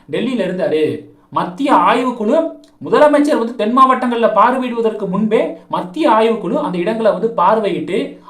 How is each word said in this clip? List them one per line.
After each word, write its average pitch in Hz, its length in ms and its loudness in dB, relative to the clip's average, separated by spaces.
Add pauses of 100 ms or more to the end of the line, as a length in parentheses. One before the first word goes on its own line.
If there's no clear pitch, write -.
(120)
டெல்லியில 214 360 -2
இருந்தாரு. 156 680 -2 (160)
மத்திய 190 440 -2
ஆய்வுக்குழு 262 800 0 (340)
முதலமைச்சர் 294 520 4
வந்து 226 180 -4
தென் 226 220 0
மாவட்டங்கள்ல 247 580 4
பார்வையிடுவதற்கு 226 720 0
முன்பே 220 500 -2 (120)
மத்திய 302 400 -2
ஆய்வுக்குழு 220 440 0
அந்த 226 240 -4
இடங்களை 214 340 0
வந்து 190 260 -2
பார்வையிட்டு 190 840 -2 (100)